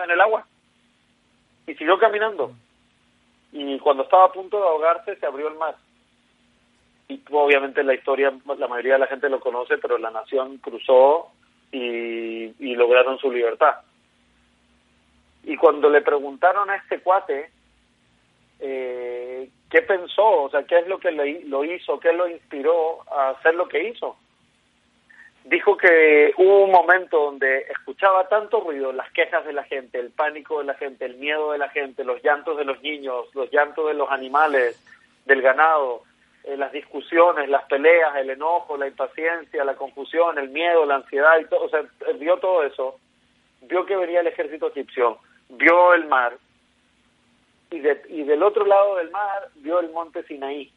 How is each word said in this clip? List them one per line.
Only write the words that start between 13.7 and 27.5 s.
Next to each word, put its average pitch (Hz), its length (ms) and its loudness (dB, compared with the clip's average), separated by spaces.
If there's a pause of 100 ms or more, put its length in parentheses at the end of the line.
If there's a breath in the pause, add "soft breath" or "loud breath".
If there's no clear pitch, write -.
Y 151 120 -8
cuando 147 340 4
le 147 100 4
preguntaron 156 720 -2
a 196 60 -4
este - 240 -10
cuate, 175 500 -2 (1120)
eh, 127 880 -10 (200)
¿qué 160 120 4
pensó? 180 640 2
O 135 60 -6
sea, 143 140 0
¿qué 170 140 2
es 170 80 2
lo 185 120 -4
que 175 120 -2
le, 151 340 -4
lo 139 200 -4
hizo? 165 340 -6
¿Qué 170 140 2
lo 175 160 -2
inspiró 160 720 -2 (120)
a 135 180 0
hacer 160 240 0
lo 180 140 -4
que 170 200 -4
hizo? - 280 -10 (1300 loud breath)
Dijo 180 320 2
que 156 600 6
hubo 196 260 6
un 190 60 2
momento 175 540 4
donde 135 440 -2